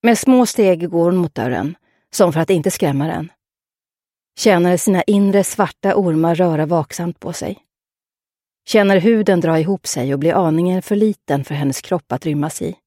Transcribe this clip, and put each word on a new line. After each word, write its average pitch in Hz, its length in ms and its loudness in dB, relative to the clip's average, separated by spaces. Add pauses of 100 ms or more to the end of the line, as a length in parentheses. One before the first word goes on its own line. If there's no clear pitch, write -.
Med 233 160 2
små 254 280 6
steg 180 440 0
går 170 160 0
hon 175 120 2
mot 170 180 -2
dörren, 127 400 -4 (360)
som 170 220 2
för 160 60 -2
att 160 100 -4
inte 185 220 0
skrämma 143 360 -2
den. 160 240 -8 (1080)
Känner 180 380 2
sina 185 260 0
inre 202 400 2
svarta - 520 -2
ormar 165 400 0
röra 160 300 0
vaksamt 170 540 -4
på - 140 -12
sig. - 260 -10 (1040)
Känner 196 340 2
huden 202 400 2
dra 160 200 0
ihop 180 280 -4
sig 139 260 -4
och 139 60 -4
bli 160 120 0
aningen 180 500 0
för 208 140 -4
liten 202 480 -2
för 147 120 -8
hennes 139 260 -4
kropp - 300 -6
att - 140 -6
rymmas 151 360 -4
i. 180 140 -8 (120)